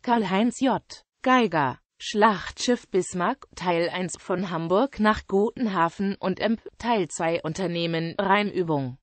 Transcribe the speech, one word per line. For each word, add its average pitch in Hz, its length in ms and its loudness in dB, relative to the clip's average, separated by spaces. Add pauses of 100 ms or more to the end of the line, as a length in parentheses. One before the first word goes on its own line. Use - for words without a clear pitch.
Karl-Heinz 220 580 0
J. 247 220 2 (400)
Geiger. 190 580 2 (180)
Schlachtschiff 214 880 0
Bismarck, 180 680 -2
Teil 170 320 0
eins 180 300 -6
von 180 320 -4
Hamburg 175 500 0
nach 214 260 2
Gotenhafen 196 920 0
und 185 200 -2
Emp, 226 200 0 (160)
Teil 226 320 0
zwei 170 340 -2
Unternehmen, 165 760 -4
Reimübung. 180 840 0